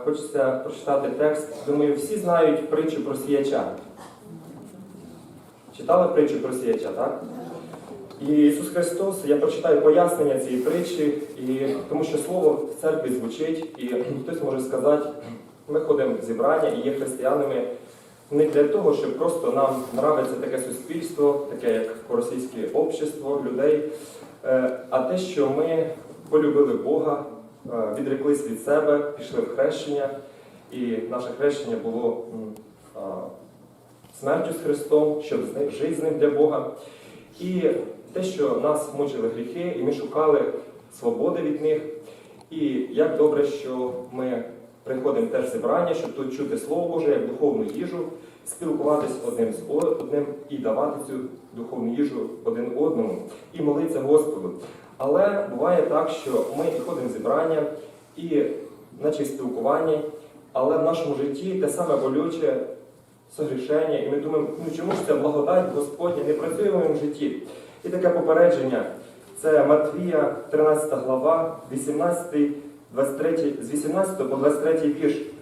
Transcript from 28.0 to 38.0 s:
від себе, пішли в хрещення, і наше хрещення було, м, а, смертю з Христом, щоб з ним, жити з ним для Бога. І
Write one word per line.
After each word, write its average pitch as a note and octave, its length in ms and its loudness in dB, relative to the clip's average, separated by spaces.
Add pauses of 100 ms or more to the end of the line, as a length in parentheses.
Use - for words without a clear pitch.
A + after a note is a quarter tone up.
від A2 120 -6
себе, D3 560 2
пішли - 220 -4
в - 160 -4
хрещення, C#3+ 540 0 (600)
і A#2+ 240 -2 (140)
наше - 180 -4 (100)
хрещення C#3 460 0
було, A2+ 400 -2 (100)
м, A2 180 -10 (420)
а, - 60 -14 (1200)
смертю D#3+ 320 0
з D#3+ 120 -8
Христом, D3+ 580 2
щоб - 180 -4 (120)
з - 40 -8
ним, C#3 140 -2
жити - 240 -2
з D3+ 80 -4
ним D3+ 160 0
для D3 120 6
Бога. D3 400 2 (680)
І F3+ 200 -2 (520)